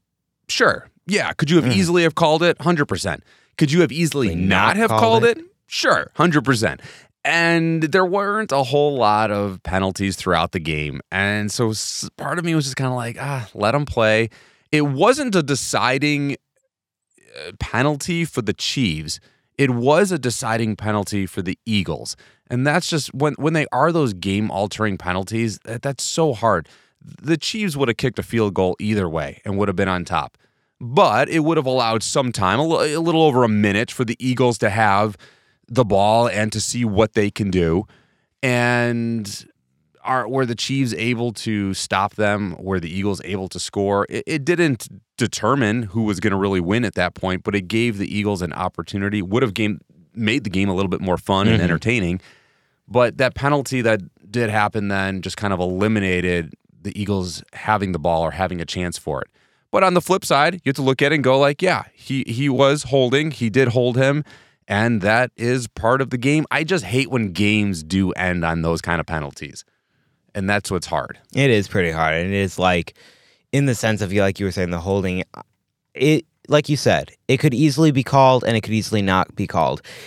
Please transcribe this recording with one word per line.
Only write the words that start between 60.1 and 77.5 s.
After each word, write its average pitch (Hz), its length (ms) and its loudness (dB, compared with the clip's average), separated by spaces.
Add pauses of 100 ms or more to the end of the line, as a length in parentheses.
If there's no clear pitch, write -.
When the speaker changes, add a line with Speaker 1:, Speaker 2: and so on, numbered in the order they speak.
Speaker 1:
side, 156 300 2 (100)
you 135 60 0
have 131 60 -4
to 147 60 -4
look 131 200 2
at 143 100 4
it 160 40 2
and 139 80 -2
go 131 140 4
like, 143 240 2
"Yeah, 180 220 0 (100)
he, - 320 -6
he 135 220 -2
was 139 360 2
holding. 135 460 2
He 117 200 -2
did 127 180 4
hold 120 280 2
him, 143 280 2 (420)
and 110 360 2
that 113 340 2
is 120 320 -2
part 123 320 0
of 123 100 -4
the 127 80 -4
game." 147 320 2
I 143 140 0
just 160 200 -2
hate 120 260 -2
when 113 220 -2
games 101 520 0
do 92 280 0
end 90 320 -2
on 82 180 -2
those 82 180 0
kind 85 200 -2
of 78 60 -8
penalties, 76 580 -10 (720)
and 98 160 -4
that's 104 220 -2
what's 90 160 -4
hard. 71 300 -6 (180)
Speaker 2:
It 135 140 4
is 104 180 2
pretty 87 240 0
hard, 80 220 0
and 87 200 -2
it - 20 0
is, 98 220 -2
like, 90 360 2 (580)
in 139 140 2
the 123 100 0
sense 107 260 0
of, 92 100 -4
like 98 280 2
you 101 60 -2
were 90 60 -2
saying, 90 180 -2
the 85 100 -4
holding, 95 420 -2 (720)
it, 151 300 2 (240)
like 147 200 4
you 147 80 2
said, 87 360 2 (160)
it 139 100 4
could 143 160 2